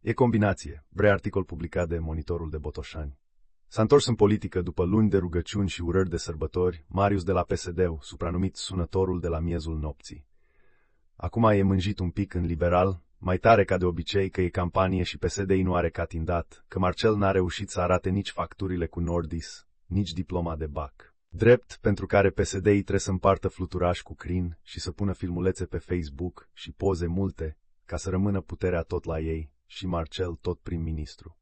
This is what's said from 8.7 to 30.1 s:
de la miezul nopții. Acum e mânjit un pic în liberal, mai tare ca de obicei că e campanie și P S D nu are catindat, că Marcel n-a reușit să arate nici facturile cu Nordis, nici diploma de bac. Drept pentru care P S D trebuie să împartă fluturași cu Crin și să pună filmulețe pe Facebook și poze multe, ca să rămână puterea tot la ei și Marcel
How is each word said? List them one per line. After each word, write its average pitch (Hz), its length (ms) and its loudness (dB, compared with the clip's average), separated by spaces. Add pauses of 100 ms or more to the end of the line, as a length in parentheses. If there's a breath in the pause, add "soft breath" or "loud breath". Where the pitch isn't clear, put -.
de 85 80 -4
la 80 100 -2
miezul 82 400 -4
nopții. - 480 -10 (880)
Acum 113 280 0
e 104 180 6
mânjit 98 360 2
un 90 120 -2
pic - 240 -4
în 87 100 0
liberal, 87 580 2 (160)
mai 90 200 -2
tare 98 260 6
ca 92 120 0
de 90 80 0
obicei 90 460 0
că - 100 -4
e 90 80 2
campanie 92 540 0
și - 160 -6
P - 100 -6
S 95 140 -6
D 95 80 -2
nu 92 240 2
are 85 160 0
catindat, 85 760 -6
că - 100 -8
Marcel 95 380 2
n-a 98 140 2
reușit 95 380 0
să - 120 -6
arate 90 300 0
nici 98 200 -2
facturile 90 560 -4
cu - 140 -8
Nordis, 82 680 -4 (200)
nici 87 260 -2
diploma 85 440 -4
de 76 100 -6
bac. 73 480 -10 (140)
Drept 110 520 4
pentru 101 260 0
care 98 240 4
P 98 140 0
S 98 120 -4
D 95 60 -4
trebuie 101 360 4
să - 120 -2
împartă 95 380 2
fluturași 87 540 -2
cu - 120 -16
Crin 87 480 -4
și - 180 -12
să - 120 -8
pună 101 200 -2
filmulețe 90 520 -2
pe - 140 -6
Facebook 85 720 -6
și - 200 -16
poze 92 340 0
multe, 85 500 -4 (280)
ca - 120 -8
să - 140 -6
rămână 98 300 0
puterea 90 420 -2
tot 85 220 -6
la 80 160 -4
ei 80 320 -6 (140)
și - 200 -12
Marcel 85 480 -4